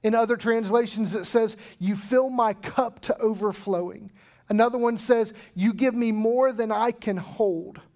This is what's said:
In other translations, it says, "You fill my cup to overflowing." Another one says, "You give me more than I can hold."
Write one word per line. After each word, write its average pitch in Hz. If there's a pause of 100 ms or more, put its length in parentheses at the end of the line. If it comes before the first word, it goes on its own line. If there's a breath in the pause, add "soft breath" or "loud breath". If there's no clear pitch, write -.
In 220
other 226
translations, 220
it 185
says, 226 (220 loud breath)
"You 190
fill 254
my 233
cup -
to -
overflowing." 196 (380 soft breath)
Another 233
one 233
says, 226 (220 loud breath)
"You 202
give 254
me 233
more 233
than 220
I 226
can 208
hold." 185 (160)